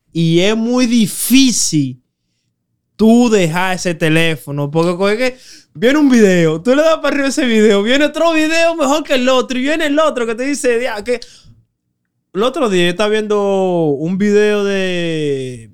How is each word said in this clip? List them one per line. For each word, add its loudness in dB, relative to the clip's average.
y 2
es 2
muy 0
difícil 0
tú 4
dejar 0
ese -4
teléfono. -2
Porque 0
co-, -2
es -2
que -4
viene 2
un 4
video, 4
tú 2
le 2
das 2
para -4
arriba -2
ese -2
video, 4
viene 2
otro 0
video 0
mejor -2
que -4
el 0
otro, 0
y -4
viene -2
el -2
otro 0
que -4
te -6
dice, -2
"Dia-, -8
que". -4
El -4
otro -2
día 2
yo 0
estaba -2
viendo 0
un -2
video 0
de -4